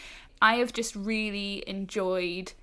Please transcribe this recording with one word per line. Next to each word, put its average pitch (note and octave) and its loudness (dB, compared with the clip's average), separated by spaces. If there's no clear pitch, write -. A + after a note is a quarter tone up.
I A3 8
have A#3+ 2
just A3+ -2
really G3+ -2
enjoyed F#3 -2